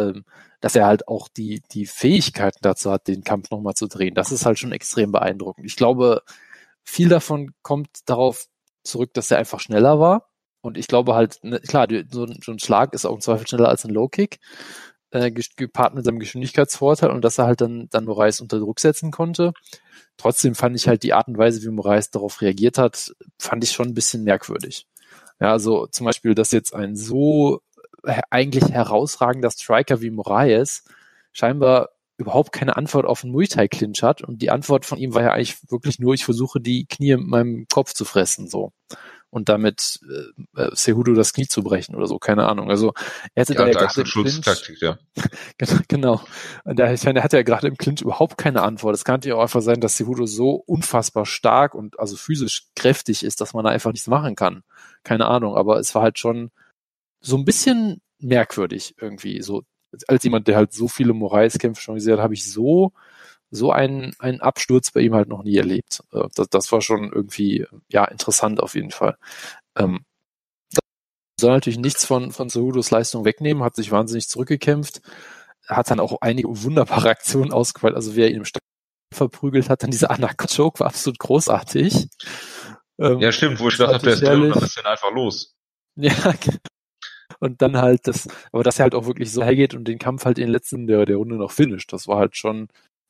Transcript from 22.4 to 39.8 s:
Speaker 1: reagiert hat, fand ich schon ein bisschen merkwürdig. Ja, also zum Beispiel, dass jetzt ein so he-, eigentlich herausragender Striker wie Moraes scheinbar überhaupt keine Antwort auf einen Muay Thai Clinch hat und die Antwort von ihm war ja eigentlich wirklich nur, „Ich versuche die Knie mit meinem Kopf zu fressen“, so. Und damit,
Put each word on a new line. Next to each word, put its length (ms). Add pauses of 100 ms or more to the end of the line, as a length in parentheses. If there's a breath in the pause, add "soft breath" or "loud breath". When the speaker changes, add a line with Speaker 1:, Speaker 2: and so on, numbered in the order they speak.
Speaker 1:
reagiert 360
hat, 360 (260)
fand 240
ich 80
schon 160
ein 60
bisschen 320
merkwürdig. 600 (540 soft breath)
Ja, 120
also 360
zum 180
Beispiel, 300
dass 160
jetzt 240
ein 220
so 640 (440)
he-, 140 (120)
eigentlich 380
herausragender 800
Striker 520
wie 100
Moraes 720 (480 soft breath)
scheinbar 600 (240)
überhaupt 360
keine 260
Antwort 300
auf 160
einen 100
Muay 140
Thai 200
Clinch 360
hat 180
und 220
die 80
Antwort 340
von 140
ihm 160
war 80
ja 80
eigentlich 260 (140)
wirklich 260
nur, 160
„Ich 100
versuche 380
die 240
Knie 320
mit 80
meinem 480
Kopf 200
zu 120
fressen“, 420
so. 240 (600 loud breath)
Und 180
damit, 500 (560)